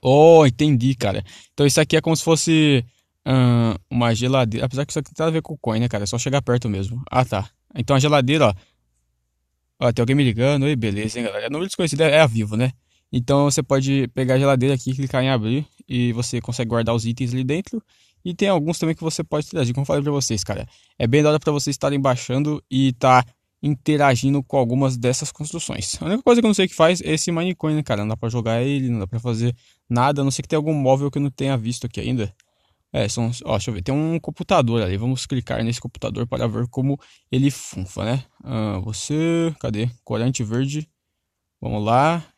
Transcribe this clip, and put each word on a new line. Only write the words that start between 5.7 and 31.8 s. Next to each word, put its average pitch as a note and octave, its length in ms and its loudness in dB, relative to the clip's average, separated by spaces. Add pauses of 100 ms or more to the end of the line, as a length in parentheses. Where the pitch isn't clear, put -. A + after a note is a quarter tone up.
né, A#2+ 80 0
cara? G2+ 160 -4
É - 20 -6
só A#2 120 -4
chegar C3+ 240 -2
perto B2 260 0
mesmo. G#2 420 -4
Ah, B2+ 140 2
tá. G#2+ 240 -4 (260)
Então C#3 220 0
a - 20 4
geladeira, C#3+ 500 4 (1300)
ó. B2+ 60 0
Ó, B2 40 4
tem B2 120 0
alguém A#2+ 120 2
me C#3+ 80 2
ligando. C3+ 460 2
Ei, D3+ 80 0
beleza, G#2+ 420 -4
hein, A#2+ 60 -4
galera? G#2 240 -6
Número D#3 180 -6
desconhecido D#3+ 360 -2
é, D#3 80 4
é D3+ 100 6
a D#3 60 8
Vivo, A2 320 -2
né? B2+ 140 0 (380)
Então C#3 340 2
você C#3+ 180 0
pode C3+ 460 0
pegar C3 260 0
a C3 40 4
geladeira C#3 360 2
aqui, C3 200 -4
clicar C3 280 -2
em C3 60 0
abrir B2+ 380 0 (200)
e A#2+ 280 0
você A#2+ 260 -4
consegue A#2+ 300 -4
guardar A#2 240 0
os A2+ 100 0
itens A#2+ 300 -4
ali C3 100 -2
dentro. F3 380 -4 (420)
E F3+ 80 -6
tem G3 160 0
alguns E3 300 0
também E3 160 0
que - 80 -14
você D#3+ 200 -6
pode D3+ 240 -4
interagir, B2 280 -2
como C#3 80 -2
eu C#3+ 40 -4
falei D3 160 0
pra D3 100 -2
vocês, B2+ 300 -2
cara. G#2+ 240 -8 (320)
É B2 80 0
bem C#3 160 4
da D3+ 60 4
hora D3+ 100 2
pra D3+ 140 -2
vocês C#3+ 220 -2
estarem C#3+ 260 -2
baixando C3+ 680 -2
e C3 240 2
tá B2+ 280 4 (400)
interagindo C#3+ 800 2
com - 140 -4
algumas C3 400 0
dessas B2 340 -2
construções. - 680 -10
A D#3+ 60 -6
única G#3 160 -2
coisa A#3+ 180 6
que A3+ 60 2
eu - 20 4
não G#3 60 4
sei F#3+ 100 2
o F3+ 60 -2
que - 40 -18
faz E3+ 280 4
é D#3 100 -2
esse D#3+ 180 -2
Minecoin, E3 440 -2
né, D3+ 80 -2
cara? G#2+ 180 -2
Não G#2 80 -4
dá A2 80 -4
pra A#2 140 -4
jogar A#2 320 -2
ele, C3+ 260 -2
não A#2 120 -2
dá F#2+ 60 -4
pra A#2 140 -6
fazer A#2+ 340 -2 (360)
nada, C#3 320 2
a - 20 0
não C#3 60 2
ser B2+ 100 -6
que - 80 -8
tenha D#3+ 100 0
algum D3+ 140 -2
móvel C#3 380 2
que C#3+ 80 -6
eu C#3+ 40 0
não C#3+ 80 -2
tenha C3+ 280 -4
visto A#2+ 280 -6